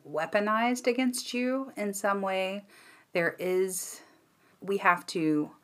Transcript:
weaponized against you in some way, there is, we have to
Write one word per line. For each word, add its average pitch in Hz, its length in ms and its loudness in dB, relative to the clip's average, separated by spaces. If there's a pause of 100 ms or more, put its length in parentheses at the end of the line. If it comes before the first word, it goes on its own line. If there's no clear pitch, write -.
weaponized 214 800 0
against 247 480 0
you 254 420 -2
in 202 200 -4
some 202 260 0
way, 190 440 -2 (480)
there 170 260 2
is, 185 640 -2 (600)
we 202 160 -2
have 175 300 4
to 156 420 0 (140)